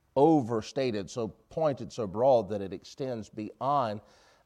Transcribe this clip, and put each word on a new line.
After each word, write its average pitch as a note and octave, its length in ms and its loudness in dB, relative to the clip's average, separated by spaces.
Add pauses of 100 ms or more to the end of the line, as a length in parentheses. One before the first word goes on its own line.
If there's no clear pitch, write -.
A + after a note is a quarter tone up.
(160)
overstated, B2 960 2
so A2+ 180 -4 (220)
pointed, C#3+ 420 -2
so A2 160 -6
broad A2+ 400 4
that G2+ 140 -4
it F#2+ 100 -8
extends A2+ 560 -10
beyond, A2+ 720 -4 (460)